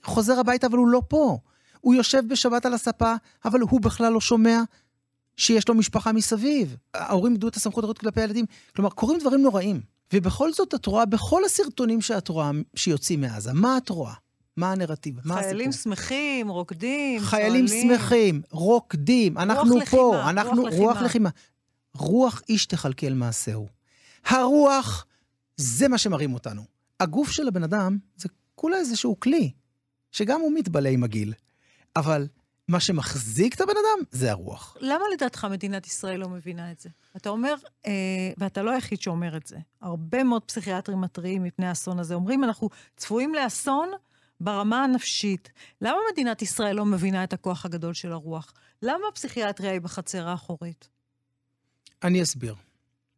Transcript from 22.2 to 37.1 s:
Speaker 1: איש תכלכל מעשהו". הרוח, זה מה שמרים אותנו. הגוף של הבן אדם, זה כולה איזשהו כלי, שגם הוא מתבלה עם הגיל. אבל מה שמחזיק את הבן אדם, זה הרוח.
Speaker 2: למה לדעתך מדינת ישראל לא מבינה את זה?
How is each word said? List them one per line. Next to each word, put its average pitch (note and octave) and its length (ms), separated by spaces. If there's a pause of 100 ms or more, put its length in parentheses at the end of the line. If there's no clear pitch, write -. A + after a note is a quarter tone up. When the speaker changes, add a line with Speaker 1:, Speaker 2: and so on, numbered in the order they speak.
Speaker 1:
איש A3 160
תכלכל C#3+ 480
מעשהו". A2 540 (580)
הרוח, C4 800 (520)
זה C3 300
מה B3+ 100
שמרים D3+ 360
אותנו. G#2+ 280 (380)
הגוף F#3 320
של D4+ 160
הבן F3+ 160
אדם, F#3+ 340 (200)
זה - 120 (260)
כולה E4+ 220
איזשהו A#3+ 420
כלי, B3 320 (600)
שגם B3+ 300
הוא D#4 140
מתבלה D#3+ 340
עם B2+ 140
הגיל. G#2+ 300 (600)
אבל D3 320 (400)
מה F3 120
שמחזיק C#3 760
את - 60
הבן F#4+ 120
אדם, G#4 380
זה B2+ 200
הרוח. - 500
Speaker 2:
למה C#4+ 220 (100)
לדעתך B3+ 380
מדינת G3 360
ישראל F#3+ 320
לא F#3 100
מבינה E3+ 420
את E3 80
זה? F3 100 (260)